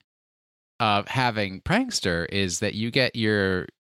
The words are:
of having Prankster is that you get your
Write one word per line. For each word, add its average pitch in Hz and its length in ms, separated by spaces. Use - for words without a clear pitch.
of 104 300
having 107 520
Prankster 151 680
is 95 300
that 104 140
you 110 180
get 127 240
your 101 520